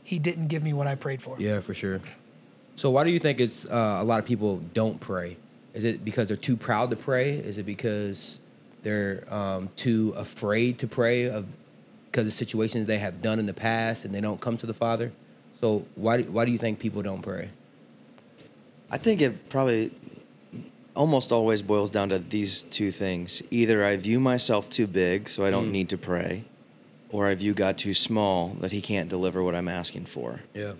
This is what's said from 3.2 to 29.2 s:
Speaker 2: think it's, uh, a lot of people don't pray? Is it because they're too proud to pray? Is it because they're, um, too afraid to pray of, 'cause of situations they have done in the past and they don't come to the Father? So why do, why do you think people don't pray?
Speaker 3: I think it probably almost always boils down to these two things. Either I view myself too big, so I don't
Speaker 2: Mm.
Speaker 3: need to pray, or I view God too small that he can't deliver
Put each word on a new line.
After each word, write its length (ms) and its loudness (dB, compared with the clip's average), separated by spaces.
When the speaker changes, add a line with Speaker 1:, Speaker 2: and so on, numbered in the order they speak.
Speaker 2:
think 200 2
it's, 260 0
uh, 340 0
a 40 0
lot 160 2
of 60 -4
people 320 0
don't 260 0
pray? 380 -6
Is 100 -6
it 220 0
because 240 0
they're 80 0
too 200 2
proud 340 0
to 40 -2
pray? 360 0
Is 260 -6
it 80 -6
because 760 -4
they're, 500 -2
um, 420 -4
too 420 2
afraid 640 0
to 80 -4
pray 420 2
of, 160 -4
'cause 140 2
of 80 0
situations 540 -2
they 100 2
have 240 -4
done 160 0
in 80 0
the 80 -4
past 520 0
and 100 -4
they 60 -2
don't 200 -2
come 160 -2
to 80 -8
the 80 -4
Father? 380 0
So 240 2
why 260 2
do, 100 -4
why 140 2
do 60 2
you 60 2
think 220 -2
people 220 -2
don't 200 -6
pray? 280 -8
Speaker 3:
I 80 -4
think 240 4
it 280 0
probably 420 2
almost 360 4
always 300 4
boils 300 2
down 180 2
to 100 2
these 440 -2
two 280 -2
things. 500 -2
Either 340 4
I 120 4
view 220 2
myself 500 2
too 180 2
big, 420 2
so 160 -2
I 60 4
don't 180 2
Speaker 2:
Mm. 20 -2
Speaker 3:
need 180 0
to 80 -2
pray, 480 -2
or 160 2
I 80 2
view 180 0
God 240 2
too 160 -2
small 680 2
that 100 -2
he 100 -4
can't 280 -2
deliver 340 0